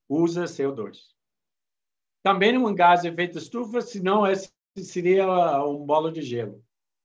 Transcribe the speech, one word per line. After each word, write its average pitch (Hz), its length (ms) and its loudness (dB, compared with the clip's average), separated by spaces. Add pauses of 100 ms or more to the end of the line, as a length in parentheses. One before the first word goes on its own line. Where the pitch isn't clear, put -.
usa 165 380 0
C 139 200 -4
O 139 60 -2
dois. 104 420 -12 (1080)
Também 196 340 4
um 226 180 0
gás 175 280 6
de 175 60 -2
efeito 170 300 -4
estufa, 233 420 -6
senão 202 460 0
esse 190 260 -2 (240)
seria 180 880 0
um 147 200 -6
bolo 156 260 0
de 160 120 -8
gelo. 117 420 -8 (400)